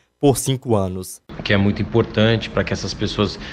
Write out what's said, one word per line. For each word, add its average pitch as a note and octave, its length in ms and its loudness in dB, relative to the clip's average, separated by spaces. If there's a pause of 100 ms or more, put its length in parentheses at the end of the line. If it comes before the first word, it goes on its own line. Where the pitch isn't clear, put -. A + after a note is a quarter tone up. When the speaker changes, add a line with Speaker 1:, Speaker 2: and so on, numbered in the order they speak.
(200)
Speaker 1:
por C#3 180 4
cinco B2+ 380 0
anos. F#2 460 -4 (240)
Speaker 2:
Que - 80 2
é G2+ 40 4
muito G2 240 2
importante A2 680 2
para G2 160 -2
que - 80 -4
essas F#2+ 200 -6
pessoas - 460 -2 (140)